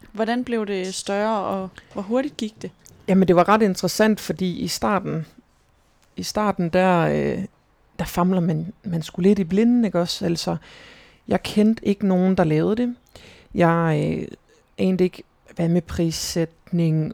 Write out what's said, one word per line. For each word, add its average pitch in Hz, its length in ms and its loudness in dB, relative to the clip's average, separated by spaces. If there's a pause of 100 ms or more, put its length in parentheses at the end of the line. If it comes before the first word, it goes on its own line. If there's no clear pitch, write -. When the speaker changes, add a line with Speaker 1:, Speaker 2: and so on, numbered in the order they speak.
(120)
Speaker 1:
hvordan 240 320 -4
blev 226 220 -4
det 190 280 -6
større, 202 500 -2
og 190 240 -4 (240)
hvor 208 100 -8
hurtigt 254 340 -4
gik - 260 -10
det? 180 80 -12 (380)
Speaker 2:
Jamen, 185 200 4
det 175 80 6
var 175 120 6
ret 214 140 4
interessant, 202 580 2
fordi 180 380 -4
i 180 100 -4
starten, 165 580 -4 (880)
i 185 60 -8
starten, 196 460 -2
der, 180 320 4
øh, 147 440 0 (540)
der 175 60 -6
famler 180 360 0
man, 160 320 -2 (100)
man 165 200 -4
sgu - 180 -10
lidt 196 180 4
i 202 60 0
blinden, 226 400 4
ikke 175 160 0
også? 175 240 -4
Altså, 170 320 -2 (720)
jeg 190 140 0
kendte 214 460 0
ikke 202 180 0
nogen, 185 300 2
der 185 80 2
lavede 160 320 2
det. 247 180 -2 (600)
Jeg, 165 640 2
øh, - 80 -10 (500)
anede 185 260 2
ikke, - 180 -4 (340)
hvad 170 120 0
med 170 140 2
prissætning, 165 1300 -2